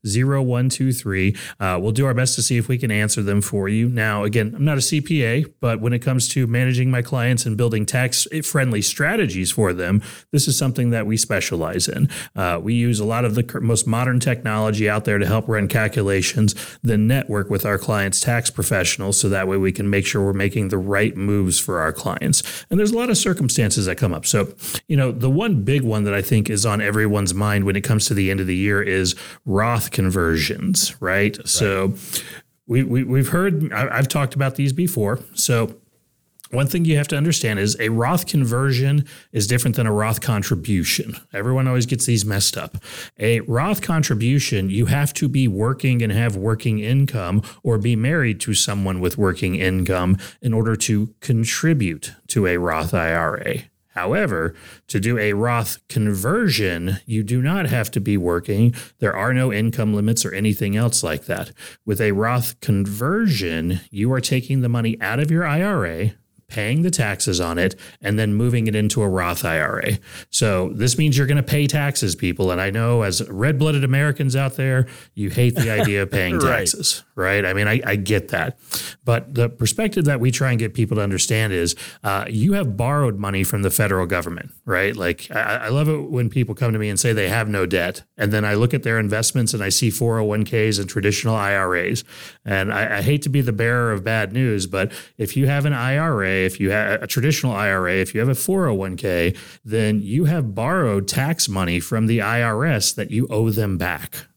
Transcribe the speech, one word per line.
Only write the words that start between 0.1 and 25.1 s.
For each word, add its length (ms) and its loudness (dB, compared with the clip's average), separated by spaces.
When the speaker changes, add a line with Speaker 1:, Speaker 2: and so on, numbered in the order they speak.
Speaker 1:
one 280 2
two 240 0
three. 440 0
Uh, 240 0
we'll 80 0
do 160 2
our 80 2
best 220 0
to 60 -2
see 140 0
if 120 0
we 100 0
can 140 -2
answer 280 0
them 220 2
for 260 -2
you. 200 2
Now, 340 0
again, 320 0
I'm 100 0
not 140 2
a 20 0
C 200 0
P 240 0
A, 200 0
but 200 -2
when 120 0
it 60 0
comes 300 0
to 180 0
managing 420 2
my 140 2
clients 420 0
and 120 -2
building 280 2
tax-friendly 1000 0
strategies 680 0
for 220 2
them, 280 2
this 160 2
is 100 0
something 340 0
that 140 0
we 120 0
specialize 720 -2
in. 200 0
Uh, 260 0
we 120 -2
use 260 2
a 40 -2
lot 200 0
of 100 0
the 80 2
cur-, 160 -4
most 300 0
modern 320 2
technology 680 0
out 160 0
there 140 0
to 80 2
help 220 0
run 180 0
calculations, 1160 0
then 240 4
network 420 0
with 160 -2
our 100 2
clients' 440 0
tax 320 0
professionals 680 0
so 100 2
that 200 0
way 80 2
we 160 2
can 180 -2
make 160 2
sure 220 0
we're 60 0
making 340 0
the 80 0
right 400 0
moves 420 2
for 220 -2
our 100 2
clients. 800 -2
And 100 0
there's 120 2
a 60 0
lot 120 0
of 80 2
circumstances 680 0
that 100 -2
come 160 0
up. 140 -6
So, 260 0
you 80 -2
know, 160 2